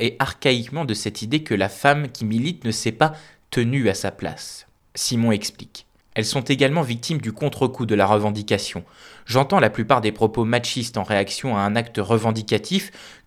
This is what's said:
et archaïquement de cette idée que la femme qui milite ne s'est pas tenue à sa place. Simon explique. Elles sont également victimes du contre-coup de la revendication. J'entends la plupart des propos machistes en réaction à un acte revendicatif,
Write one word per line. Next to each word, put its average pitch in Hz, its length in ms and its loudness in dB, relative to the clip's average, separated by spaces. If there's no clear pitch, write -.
et 117 180 -2
archaïquement 135 680 -2
de 113 80 0
cette - 260 -6
idée 127 220 -2
que 135 120 -2
la 95 140 2
femme 143 400 2
qui - 160 -8
milite 120 400 -2
ne 117 60 -2
s'est 110 220 -2
pas 156 200 2
tenue 120 400 0
à 92 40 0
sa 95 160 -4
place. - 520 -12
Simon 117 320 0
explique. - 560 -4
Elles 110 100 0
sont 139 160 -2
également 139 400 2
victimes 123 400 -4
du 110 100 -4
contre-coup 127 540 -2
de 110 100 0
la 98 120 4
revendication. 104 760 0
J'entends 135 340 4
la 117 80 6
plupart 113 320 2
des 107 100 2
propos 110 360 2
machistes 120 500 -2
en 113 60 -2
réaction 107 520 0
à 101 60 2
un - 160 2
acte - 220 -4
revendicatif, 110 920 0